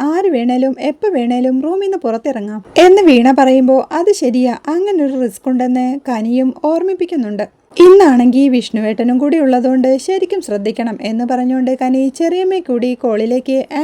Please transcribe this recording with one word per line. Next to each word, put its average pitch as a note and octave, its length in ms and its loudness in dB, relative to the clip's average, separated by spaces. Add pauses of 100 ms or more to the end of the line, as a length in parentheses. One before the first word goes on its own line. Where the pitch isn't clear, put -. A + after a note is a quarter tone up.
ആര് E4+ 280 0
വേണേലും B3+ 500 0
എപ്പോ D4+ 300 -4
വേണേലും B3+ 520 -2
റൂമിന്ന് F#4+ 360 -4
പുറത്തിറങ്ങാം" A3+ 680 -6 (120)
എന്ന് F#4 240 6
വീണ C4 380 4
പറയുമ്പോ, C4 520 2
"അത് F4 220 0
ശരിയാ, B3 440 -2 (100)
അങ്ങനൊരു D#4 540 -2
റിസ്ക് A#3 280 -6
ഉണ്ടെന്ന് B3+ 500 -2 (100)
കനിയും B3 440 -2 (120)
ഓർമ്മിപ്പിക്കുന്നുണ്ട്. E4 960 -4 (180)
ഇന്നാണെങ്കി C#4 680 6
വിഷ്ണുവേട്ടനും A#3 680 -2
കൂടി D4 200 0
ഉള്ളതുകൊണ്ട് C4 600 2
ശരിക്കും F#4+ 440 -4
ശ്രദ്ധിക്കണം" A3 600 -6
എന്ന് A3+ 300 -4
പറഞ്ഞുകൊണ്ട് B3+ 500 -2
കനി C4 360 -2
ചെറിയമ്മയെ F#4 420 -2
കൂടി B3 340 -4
കോളിലേക്ക് B3 720 -2 (180)